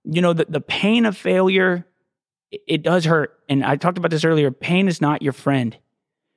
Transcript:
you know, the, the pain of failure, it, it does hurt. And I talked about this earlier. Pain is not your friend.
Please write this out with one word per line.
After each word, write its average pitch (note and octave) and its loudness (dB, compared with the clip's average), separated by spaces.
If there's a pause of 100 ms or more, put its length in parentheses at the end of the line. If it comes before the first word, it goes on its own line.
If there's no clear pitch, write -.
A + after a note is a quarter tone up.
you D#3+ -4
know, F3 2
the, E3 0
the D3+ -4
pain A3+ 0
of F#3+ -2
failure, F#3 0 (640)
it, - -14
it D#3+ -2
does E3+ 0
hurt. D#3 0 (100)
And C#3 0
I C3+ 0
talked F3 -2
about E3+ -2
this D#3+ -2
earlier. D3+ 2
Pain F#3 0
is E3+ -2
not D3 -2
your C#3 -2
friend. B2+ -2 (600)